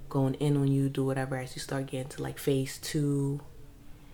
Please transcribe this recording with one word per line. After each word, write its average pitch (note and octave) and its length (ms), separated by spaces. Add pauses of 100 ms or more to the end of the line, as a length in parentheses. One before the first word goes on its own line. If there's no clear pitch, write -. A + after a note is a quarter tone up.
going C3+ 260
in C#3+ 220
on C#3 120
you, C#3 200
do C3+ 140
whatever. C3+ 340
As B2+ 180
you - 60
start C3+ 260
getting C3+ 220
to, C#3+ 140
like, C#3 160
phase C3+ 380
two, C#3+ 640 (720)